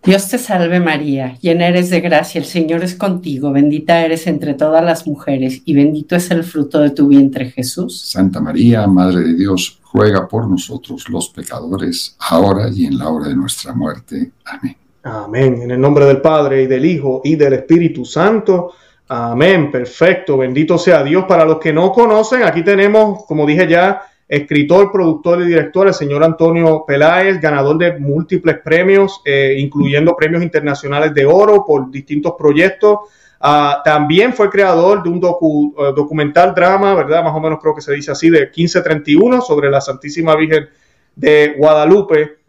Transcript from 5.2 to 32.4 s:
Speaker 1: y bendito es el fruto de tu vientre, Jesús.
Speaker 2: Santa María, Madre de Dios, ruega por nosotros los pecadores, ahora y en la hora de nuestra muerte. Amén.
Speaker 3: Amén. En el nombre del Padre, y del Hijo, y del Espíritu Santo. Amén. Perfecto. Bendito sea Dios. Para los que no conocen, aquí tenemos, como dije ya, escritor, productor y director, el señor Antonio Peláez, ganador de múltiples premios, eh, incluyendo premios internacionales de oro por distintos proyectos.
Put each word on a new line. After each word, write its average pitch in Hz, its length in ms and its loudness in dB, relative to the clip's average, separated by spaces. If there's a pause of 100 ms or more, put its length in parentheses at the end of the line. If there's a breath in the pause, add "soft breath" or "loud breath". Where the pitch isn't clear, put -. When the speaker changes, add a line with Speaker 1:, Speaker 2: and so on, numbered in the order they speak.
Speaker 1:
y 147 120 -2
bendito 151 400 0
es 175 160 -2
el 170 120 0
fruto 151 360 -4
de 147 100 2
tu 143 200 0
vientre, 135 420 2
Jesús. - 500 -8
Speaker 2:
Santa - 400 -4
María, 113 460 2
Madre 90 340 2
de 82 140 0
Dios, 92 440 -4 (140)
ruega 98 340 2
por 110 220 -6
nosotros - 580 -8
los - 220 -8
pecadores, - 880 -10
ahora 98 560 0
y - 120 -2
en - 120 -4
la 76 120 -6
hora 71 180 -6
de 69 80 -6
nuestra - 400 -8
muerte. - 560 -8 (140)
Amén. - 300 -12 (280)
Speaker 3:
Amén. 120 600 -2
En 120 80 -8
el 127 100 -2
nombre 143 240 4
del 139 160 4
Padre, 143 420 2
y 131 40 0
del 131 180 0
Hijo, 139 380 -2
y 156 120 0
del 139 180 2
Espíritu 165 520 0
Santo. 185 680 0 (340 loud breath)
Amén. 131 640 0
Perfecto. 151 680 -2
Bendito 143 400 0
sea 165 260 2
Dios. 170 240 0
Para 165 160 2
los 156 160 2
que 156 140 -2
no 180 180 2
conocen, 226 520 2
aquí 165 200 0
tenemos, 202 600 2
como 151 220 -2
dije 160 200 2
ya, 180 360 0 (240 loud breath)
escritor, 147 640 2
productor 170 500 0
y 175 60 0
director, 170 400 2
el 185 80 2
señor 147 280 -2
Antonio 165 640 0
Peláez, 170 540 2
ganador 147 380 0
de 170 200 -2
múltiples 151 640 -2
premios, 190 600 2
eh, 139 320 0
incluyendo 143 580 0
premios 170 280 -2
internacionales 147 720 -2
de 139 100 2
oro 202 400 4
por 135 240 -2
distintos 147 480 -6
proyectos. 190 600 2 (400 loud breath)